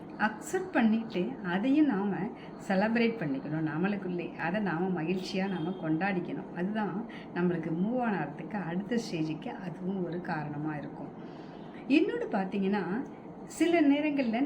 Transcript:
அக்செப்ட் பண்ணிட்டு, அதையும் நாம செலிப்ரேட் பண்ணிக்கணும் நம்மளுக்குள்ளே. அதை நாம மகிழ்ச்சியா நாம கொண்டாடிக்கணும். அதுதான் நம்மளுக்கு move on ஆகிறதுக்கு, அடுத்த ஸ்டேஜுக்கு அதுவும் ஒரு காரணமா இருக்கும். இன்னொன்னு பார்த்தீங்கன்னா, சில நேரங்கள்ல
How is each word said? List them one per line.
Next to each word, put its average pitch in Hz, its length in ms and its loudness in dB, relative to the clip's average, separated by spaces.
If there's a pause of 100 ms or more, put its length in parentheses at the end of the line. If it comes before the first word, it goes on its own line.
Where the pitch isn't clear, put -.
(180)
அக்செப்ட் - 540 -2
பண்ணிட்டு, 226 600 2 (120)
அதையும் 254 420 4
நாம 202 300 2 (520)
செலிப்ரேட் 226 520 4
பண்ணிக்கணும் 151 480 0
நம்மளுக்குள்ளே. 180 680 0
அதை 175 260 0
நாம 180 400 0
மகிழ்ச்சியா 185 480 0
நாம 170 200 -2
கொண்டாடிக்கணும். 170 880 -2
அதுதான் 202 480 -2 (300)
நம்மளுக்கு 165 360 2 (120)
move 240 160 2
on 226 140 2
ஆகிறதுக்கு, 175 540 -4
அடுத்த 190 280 -2
ஸ்டேஜுக்கு 156 520 -2
அதுவும் 190 580 -4
ஒரு 165 160 -4
காரணமா 151 540 -4
இருக்கும். - 320 -8 (840)
இன்னொன்னு 415 460 4
பார்த்தீங்கன்னா, 190 480 2 (640)
சில 339 360 4
நேரங்கள்ல 277 640 4